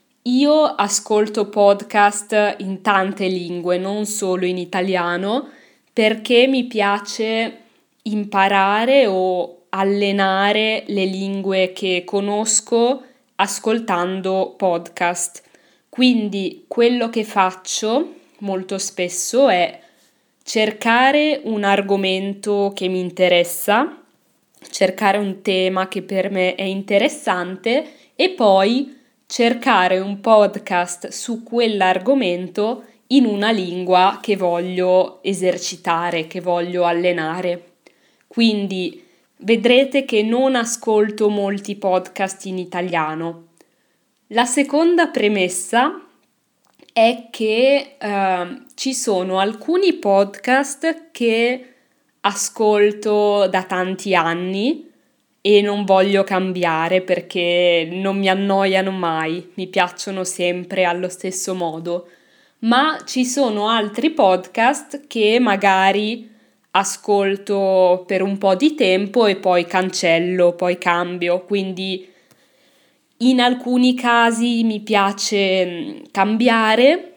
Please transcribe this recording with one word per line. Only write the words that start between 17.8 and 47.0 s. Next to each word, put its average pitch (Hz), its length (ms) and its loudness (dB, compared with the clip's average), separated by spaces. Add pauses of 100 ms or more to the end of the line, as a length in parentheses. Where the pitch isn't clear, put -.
molto 190 400 -6
spesso 196 720 -2
è 175 280 0 (640)
cercare 247 1000 2
un 214 220 -4
argomento 196 1080 -2
che 190 140 -6
mi 185 140 -2
interessa, 180 1000 0 (680)
cercare 196 480 0
un 196 240 -6
tema 185 480 -2
che 190 120 -8
per 185 300 -4
me 185 240 -2
è - 80 -6
interessante 196 1500 -2
e 339 140 0
poi 220 640 2 (300)
cercare 233 760 0
un 196 220 -6
podcast 202 880 2
su 233 340 -10
quell'argomento 208 1400 0 (280)
in 254 140 6
una 208 240 0
lingua 185 720 2
che 208 140 -2
voglio 180 880 0
esercitare, 175 1040 -2
che 180 140 -10
voglio 175 440 -2
allenare. 175 840 -2 (560)
Quindi 202 760 -2 (340)
vedrete 247 680 2
che 220 160 0
non 247 340 0
ascolto 214 760 0
molti 202 460 -4
podcast 190 720 -4
in 190 140 -8
italiano. 170 880 -6 (800)
La 226 180 0
seconda 311 640 2
premessa 214 920 0 (920)
è 233 380 2